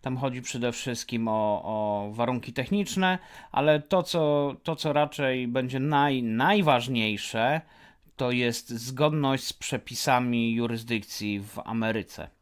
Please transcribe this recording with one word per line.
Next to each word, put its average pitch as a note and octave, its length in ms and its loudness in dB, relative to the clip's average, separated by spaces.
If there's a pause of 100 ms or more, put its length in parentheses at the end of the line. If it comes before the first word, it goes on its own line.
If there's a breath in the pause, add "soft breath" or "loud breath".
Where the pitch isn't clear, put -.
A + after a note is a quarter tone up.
Tam C3 160 -4
chodzi B2+ 240 -2
przede A#2+ 300 -2
wszystkim A#2 560 -4
o, G#2+ 360 2
o G#2 480 -2
warunki A#2 420 -2
techniczne, F#3 680 0 (320 loud breath)
ale D3 280 4
to, F3 240 2
co, D3 600 2
to, D#3+ 120 -2
co D3 180 -2
raczej C#3 540 0
będzie B2+ 320 -2
naj-, C#3+ 440 2
najważniejsze, B2 1400 2 (540 loud breath)
to B2 160 -2
jest B2 380 0
zgodność C3+ 760 0
z - 100 -8
przepisami A#2+ 1000 0
jurysdykcji A2+ 880 -4
w G#2 260 -10
Ameryce. A2 640 -4 (120)